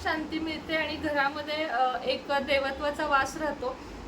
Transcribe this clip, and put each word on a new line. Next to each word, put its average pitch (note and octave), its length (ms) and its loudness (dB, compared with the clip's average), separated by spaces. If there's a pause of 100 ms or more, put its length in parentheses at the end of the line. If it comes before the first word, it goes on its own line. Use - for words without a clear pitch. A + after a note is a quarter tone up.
शांती D#4 360 -2
मिळते D#4 380 -4
आणि D#4 200 0
घरामध्ये, D4 680 0
अ, B3+ 400 2
एक B3+ 240 0
देवत्वाचा C#4+ 760 2
वास C#4 300 4
राहतो C#4 400 -2 (320)